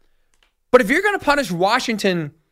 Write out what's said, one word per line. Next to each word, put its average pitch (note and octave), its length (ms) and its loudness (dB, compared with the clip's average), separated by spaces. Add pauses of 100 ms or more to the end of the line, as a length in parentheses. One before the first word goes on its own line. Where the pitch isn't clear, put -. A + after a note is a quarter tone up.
(720)
But B3 100 8
if G3 80 -2
you're D#4+ 140 0
gonna G4+ 160 0
punish C#4 320 0
Washington F#3 800 -2 (180)